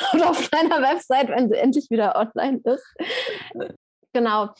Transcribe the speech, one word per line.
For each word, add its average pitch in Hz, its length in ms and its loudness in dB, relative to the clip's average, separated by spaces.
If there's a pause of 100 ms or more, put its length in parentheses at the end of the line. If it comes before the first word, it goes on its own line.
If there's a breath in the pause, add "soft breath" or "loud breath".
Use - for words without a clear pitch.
<laughs> - 100 -2
oder 339 180 4
auf 339 220 -2
meiner 320 300 2
Website, 269 480 2
wenn 240 180 2
sie 220 80 2
endlich 277 340 2
wieder 220 260 2
online 226 480 -2
ist. 247 200 0 (1300 loud breath)
Genau. 214 460 0